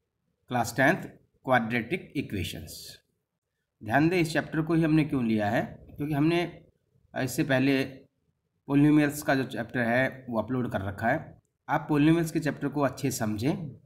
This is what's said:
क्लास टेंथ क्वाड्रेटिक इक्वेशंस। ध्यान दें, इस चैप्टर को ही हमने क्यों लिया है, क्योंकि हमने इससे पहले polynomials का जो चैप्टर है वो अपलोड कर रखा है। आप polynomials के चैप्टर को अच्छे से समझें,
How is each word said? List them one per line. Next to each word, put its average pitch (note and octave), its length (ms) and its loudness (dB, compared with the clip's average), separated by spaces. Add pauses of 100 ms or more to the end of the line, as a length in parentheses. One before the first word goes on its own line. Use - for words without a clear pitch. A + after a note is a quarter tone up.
(500)
क्लास A#2+ 260 -2
टेंथ D3 260 4 (440)
क्वाड्रेटिक A#2+ 720 0
इक्वेशंस। - 580 -8 (1080)
ध्यान C3+ 260 4
दें, F#3 120 2
इस D#3 120 0
चैप्टर D3+ 300 -2
को E3+ 120 0
ही E3 80 4
हमने D#3 220 4
क्यों C#3 220 -2
लिया G#2+ 240 2
है, C3+ 120 0 (340)
क्योंकि D3+ 180 -4
हमने E3 280 2 (720)
इससे C3 300 -2
पहले C3+ 380 2 (840)
polynomials D3 540 4
का D3 120 0
जो C3+ 120 0
चैप्टर A2+ 340 -6
है A#2+ 480 0
वो A#2 100 -4
अपलोड A#2+ 340 -2
कर F#2+ 100 -4
रखा G2 260 -4
है। - 320 -4 (280)
आप D3+ 220 -4
polynomials D#3+ 400 4
के E3 100 -4
चैप्टर C#3+ 280 -4
को D3 140 -4
अच्छे C3+ 280 -2
से - 60 -4
समझें, A2+ 400 -2 (280)